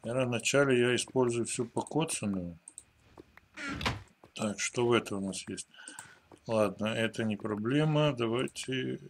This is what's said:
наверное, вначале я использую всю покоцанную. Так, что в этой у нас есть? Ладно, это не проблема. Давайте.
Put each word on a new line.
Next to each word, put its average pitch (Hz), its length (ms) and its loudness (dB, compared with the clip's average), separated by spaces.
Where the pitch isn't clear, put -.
наверное, 127 240 0
вначале 127 520 4
я 123 160 4
использую 120 500 0
всю 120 200 -4
покоцанную. 101 920 -4
Так, 107 260 -4
что - 280 0
в 120 40 4
этой 107 260 2
у 98 40 -4
нас 98 260 -6
есть? 95 200 -8
Ладно, 107 380 0
это 113 380 0
не 107 140 0
проблема. 143 760 2
Давайте. 127 880 -2